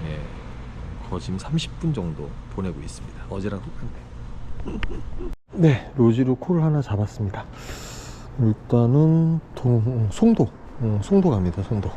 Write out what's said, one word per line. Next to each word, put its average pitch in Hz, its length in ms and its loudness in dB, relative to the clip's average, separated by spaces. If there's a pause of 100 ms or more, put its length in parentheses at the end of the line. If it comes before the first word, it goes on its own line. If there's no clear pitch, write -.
예, 73 140 -6 (880)
거의 90 120 -4
지금 95 180 -6
삼십 - 420 -4
분 160 120 -2
정도 82 360 -4 (260)
보내고 90 260 -4
있습니다. - 480 -10
어제랑 98 320 -4
똑같네. - 1200 -8 (720)
네, 160 440 4
로지로 127 400 4
콜 170 260 0
하나 151 180 2
잡았습니다. 101 640 -2 (960)
일단은 151 1000 6 (140)
동-, 117 560 2
송도, 220 380 4 (340)
음, 107 200 2
송도 190 280 4
갑니다, 95 340 2
송도. 95 320 -2